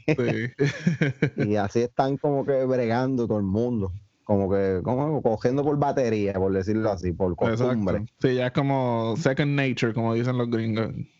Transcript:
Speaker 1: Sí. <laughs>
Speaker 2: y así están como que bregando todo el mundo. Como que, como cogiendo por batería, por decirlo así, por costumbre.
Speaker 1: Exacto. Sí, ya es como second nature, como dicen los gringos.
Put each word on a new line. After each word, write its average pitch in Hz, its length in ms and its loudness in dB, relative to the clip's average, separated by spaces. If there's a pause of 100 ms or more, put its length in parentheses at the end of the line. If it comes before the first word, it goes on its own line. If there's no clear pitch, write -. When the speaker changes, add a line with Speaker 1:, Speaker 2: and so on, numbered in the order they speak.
Speaker 1:
Sí. 120 520 0
<laughs> 143 760 0
Speaker 2:
y 104 200 0
así 101 240 0
están 135 380 0
como 139 260 0
que 135 200 0
bregando 127 640 0
todo 107 120 0
el 101 60 0
mundo. 104 480 0 (320)
Como 98 260 2
que, 98 320 0
como 131 400 -2
cogiendo 120 420 0
por 147 140 0
batería, 117 560 0
por 95 180 2
decirlo 107 380 0
así, 90 220 -2
por 90 240 0
costumbre. 113 600 0
Speaker 1:
Exacto. 113 300 -2
Sí, 127 60 2
ya 123 140 0
es 123 40 -4
como 123 640 0
second 143 380 0
nature, 127 400 0
como 113 200 0
dicen 123 220 0
los 120 140 -2
gringos. 113 400 0 (300)